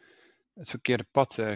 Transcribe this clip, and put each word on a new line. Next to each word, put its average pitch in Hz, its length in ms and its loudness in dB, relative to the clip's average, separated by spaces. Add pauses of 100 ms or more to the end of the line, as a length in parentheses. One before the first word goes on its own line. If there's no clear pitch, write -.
(540)
het - 160 -14
verkeerde 117 420 0
pad, - 260 2
eh, 110 180 0